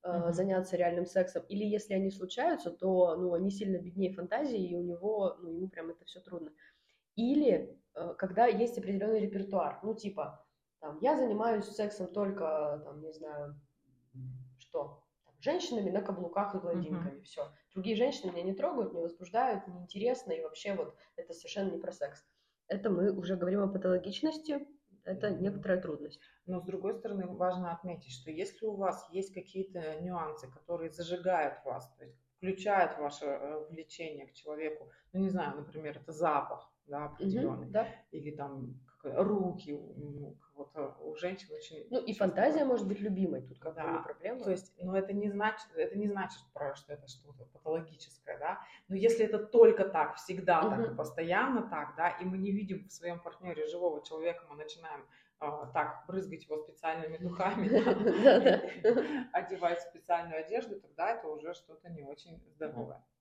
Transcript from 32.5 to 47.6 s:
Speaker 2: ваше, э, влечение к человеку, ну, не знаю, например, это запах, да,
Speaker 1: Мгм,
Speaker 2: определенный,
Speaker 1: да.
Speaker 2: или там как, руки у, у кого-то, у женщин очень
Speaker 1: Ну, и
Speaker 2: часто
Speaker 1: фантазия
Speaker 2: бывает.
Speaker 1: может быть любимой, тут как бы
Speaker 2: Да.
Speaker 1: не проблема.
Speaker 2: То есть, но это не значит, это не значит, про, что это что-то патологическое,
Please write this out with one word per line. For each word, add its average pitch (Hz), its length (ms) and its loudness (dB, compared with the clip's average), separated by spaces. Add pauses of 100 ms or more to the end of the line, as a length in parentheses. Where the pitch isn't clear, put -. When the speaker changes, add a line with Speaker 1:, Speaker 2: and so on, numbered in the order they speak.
Speaker 2:
ваше, 147 280 -4
э, 143 440 -4
влечение 156 580 -10
к - 60 -20
человеку, 151 580 -8 (200)
ну, 180 80 -4
не 190 100 2
знаю, 151 280 -2
например, 147 400 -8
это 160 160 -14
запах, 151 600 0 (120)
да, 147 200 -6 (140)
Speaker 1:
Мгм, 202 260 2
Speaker 2:
определенный, 127 260 -4
Speaker 1:
да. 214 400 0
Speaker 2:
или 147 240 -8
там 139 460 -8 (200)
как, 143 120 -6 (120)
руки 185 480 0
у, 143 580 -10
у - 40 -18
кого-то, 143 680 -12
у 151 140 -8
женщин 180 380 -8
очень - 360 -14
Speaker 1:
Ну, 240 140 0
и 214 100 -4
Speaker 2:
часто - 60 -8
Speaker 1:
фантазия 247 440 4
Speaker 2:
бывает. - 20 4
Speaker 1:
может 226 220 2
быть 196 140 -2
любимой, 185 400 0
тут - 180 -16
как 160 200 -10
бы 156 60 -4
Speaker 2:
Да. 160 40 -2
Speaker 1:
не 165 100 -2
проблема. 202 460 -6
Speaker 2:
То 196 60 0
есть, - 300 -4
но 185 160 0
это 190 160 0
не 208 160 0
значит, 208 460 -2
это 202 220 -2
не 208 100 0
значит, 196 320 -4 (140)
про, 143 220 -4
что - 180 -14
это - 140 -14
что-то - 380 -20
патологическое, - 960 -8